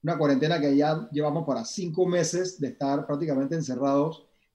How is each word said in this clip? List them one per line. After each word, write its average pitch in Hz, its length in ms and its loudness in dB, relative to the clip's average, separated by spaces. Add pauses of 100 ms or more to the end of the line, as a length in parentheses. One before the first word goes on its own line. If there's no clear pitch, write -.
una 135 120 0
cuarentena 151 440 2
que 143 160 4
ya 156 340 2
llevamos 147 340 0
para 117 200 -2
cinco 175 420 -2
meses 175 540 0
de 135 80 -2
estar 139 360 -2
prácticamente 147 520 -2
encerrados, 139 680 0 (300)